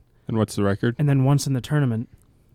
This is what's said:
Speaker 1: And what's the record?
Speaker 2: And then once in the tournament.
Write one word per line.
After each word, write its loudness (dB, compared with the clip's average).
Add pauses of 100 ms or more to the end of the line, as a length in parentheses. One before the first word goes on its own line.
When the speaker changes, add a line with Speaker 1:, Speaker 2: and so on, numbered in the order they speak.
(280)
Speaker 1:
And -2
what's 0
the -2
record? 0
Speaker 2:
And 2
then 2
once 2
in -2
the -2
tournament. -2 (460)